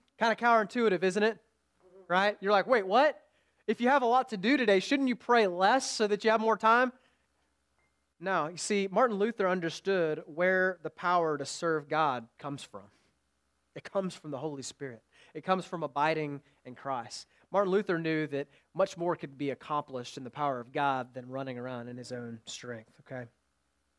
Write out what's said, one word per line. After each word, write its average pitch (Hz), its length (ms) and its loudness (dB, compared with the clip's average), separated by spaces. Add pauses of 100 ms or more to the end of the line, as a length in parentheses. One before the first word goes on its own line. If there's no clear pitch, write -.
(200)
Kinda 220 160 2
counterintuitive, 226 680 2
isn't 190 200 2
it? 220 160 2 (680)
Right? 196 320 2
You're 196 120 0
like, 190 160 4
"Wait, 220 180 2
what? 247 340 4 (460)
If 226 160 -2
you 240 80 4
have 269 140 4
a - 20 0
lot 240 240 2
to 214 80 -6
do 226 200 2
today, 202 220 4
shouldn't 269 300 0
you 240 60 0
pray 233 320 4
less 196 420 2
so - 160 0
that 202 180 -2
you 220 80 4
have 220 80 4
more 226 160 2
time?" 240 380 4 (1300)
No, 170 280 0
you 170 100 -10
see, 202 340 0
Martin 220 260 2
Luther 208 300 0
understood 170 800 -2
where 185 560 2
the - 60 -8
power 170 480 0
to 139 80 -6
serve 156 440 -4
God 143 380 0 (100)
comes 143 260 -10
from. 98 200 -18 (920)
It 147 80 -14
comes 190 300 -4
from - 160 -16
the 139 80 -8
Holy 143 240 -8
Spirit. 127 400 -14 (320)
It 151 100 -12
comes 185 220 0
from 170 160 -8
abiding 147 600 -2 (220)
in 127 120 -16
Christ. 123 500 -10 (260)
Martin 190 200 0
Luther 196 260 0
knew 160 300 -2
that 139 200 -6 (280)
much 185 220 0
more 170 180 -2
could 139 220 -14
be 139 120 -4
accomplished 131 680 -8
in 135 60 -12
the 123 60 -12
power 139 300 -4
of 120 120 -14
God 135 440 -2
than 127 120 -14
running 131 300 -8
around 120 300 -10
in 123 100 -12
his 123 140 -14
own 117 340 -12
strength, 117 460 -14 (100)
okay? 127 260 -12 (720)